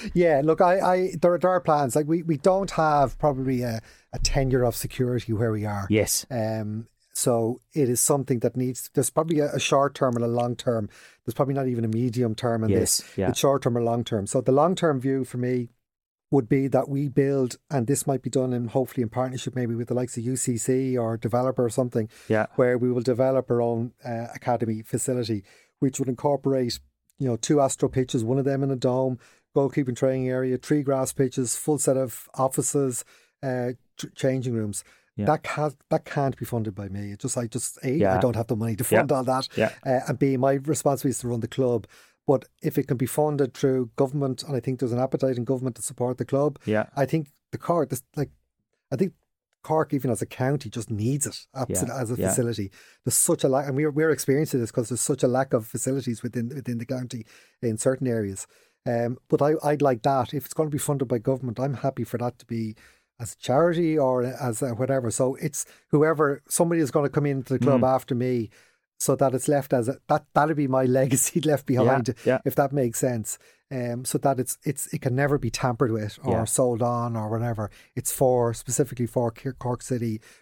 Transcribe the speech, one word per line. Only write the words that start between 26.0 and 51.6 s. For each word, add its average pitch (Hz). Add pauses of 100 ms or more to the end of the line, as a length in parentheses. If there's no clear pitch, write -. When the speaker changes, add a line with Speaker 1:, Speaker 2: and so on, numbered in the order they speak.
Speaker 1:
incorporate, 135 (380)
you 139
know, 117
two 147
Astro 135
pitches, 127
one 127
of 131
them 135
in 139
a 135
dome, 127 (380)
goalkeeping 135
training 131
area, 127
three 147
grass 131
pitches, 127
full 151
set 135
of 131
offices, 135 (380)
uh, 127 (260)
ch-, - (100)
changing 131
rooms. 107 (320)
Speaker 2:
Yeah. 104
Speaker 1:
That 156
can't, 147 (140)
that 160
can't 139
be 123
funded 110
by 101
me. 101
It 101
just, 127
I 120
just, -
A, 135
I 131
Speaker 2:
Yeah. 95
Speaker 1:
don't 120
have 113
the 123
money 113
to 117
Speaker 2:
Yeah. -
Speaker 1:
fund 147
all 131
that. 127
Speaker 2:
Yeah. 110 (140)
Speaker 1:
Uh, 131
and 143
B, 135
my 135
responsibility 139
is 117
to 123
run 120
the 113
club. 120 (400)
But 135 (160)
if 147
it 139
can 139
be 123
funded 147
through 131
government, 139
and 143
I 120
think 127
there's 120
an 123
appetite 131
in 117
government 127
to -
support 127
the -
club, 143
Speaker 2:
Yeah. 107 (100)
Speaker 1:
I 139
think 156 (200)
the -
Cork, -
this, - (120)
like, 143 (640)
I 135
think 180 (500)
Cork, 156
even 131
as 110
a 113
county, 131
just 113
needs 117
it -
abs-, 127